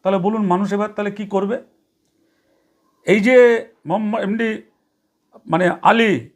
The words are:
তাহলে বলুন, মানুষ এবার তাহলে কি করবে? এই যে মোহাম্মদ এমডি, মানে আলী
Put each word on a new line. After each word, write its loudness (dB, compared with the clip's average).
তাহলে 0
বলুন, -2
মানুষ -2
এবার -4
তাহলে -6
কি -12
করবে? -4
এই 2
যে 4
মোহাম্মদ -4
এমডি, -4
মানে 0
আলী 2